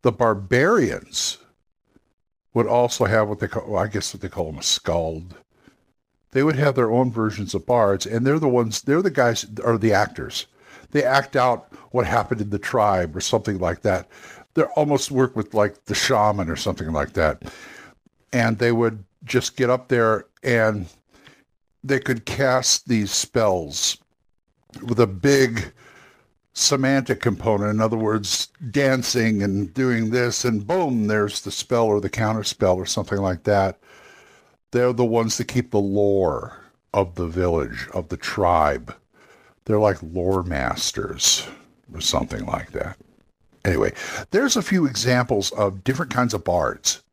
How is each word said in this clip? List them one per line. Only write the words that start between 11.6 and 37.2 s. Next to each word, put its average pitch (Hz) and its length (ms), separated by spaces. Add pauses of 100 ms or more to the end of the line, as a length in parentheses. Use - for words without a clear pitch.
what 120 140
happened 110 360
in 104 80
the 101 100
tribe 95 560
or 92 60
something 104 380
like 87 240
that. 92 260 (440)
They 156 100
almost 147 480
work 127 240
with, 107 180
like, 104 320
the 101 100
shaman 104 540
or 80 60
something 82 360
like 73 220
that. 78 300 (880)
And 117 260
they 120 140
would 113 300 (200)
just - 320
get 123 140
up 123 180
there, 113 380 (180)
and 110 420 (960)
they 131 160
could 120 260
cast 127 640
these 107 240
spells 92 840 (840)
with 117 160
a 117 80
big 117 640 (840)
semantic 135 640
component, 107 480
in 107 120
other 110 160
words, 107 500 (240)
dancing 123 720
and 98 300
doing 120 360
this, 120 340
and 110 220
boom, 131 420
there's 104 340
the 98 100
spell 117 340
or 104 160
the 98 80
counterspell 107 640
or 92 100
something 101 340
like 92 240
that. 98 360 (920)
They're 123 200
the 123 140
ones 113 320
that 120 80
keep - 260
the 107 80
lore 98 800 (360)
of 90 220
the 87 120